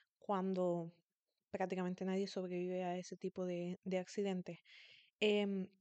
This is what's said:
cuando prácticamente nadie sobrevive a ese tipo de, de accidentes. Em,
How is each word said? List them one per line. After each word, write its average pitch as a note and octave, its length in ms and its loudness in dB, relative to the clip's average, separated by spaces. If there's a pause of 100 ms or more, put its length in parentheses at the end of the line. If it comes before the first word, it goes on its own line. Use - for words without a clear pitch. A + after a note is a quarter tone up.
(200)
cuando F3+ 720 2 (600)
prácticamente F#3 540 -2
nadie F#3+ 220 2
sobrevive F3+ 560 -2
a F3+ 140 0
ese F3+ 200 -8
tipo F#3 280 -4
de, F3 380 -2
de F#3 160 0
accidentes. F#3 600 -2 (640)
Em, G3+ 460 2 (140)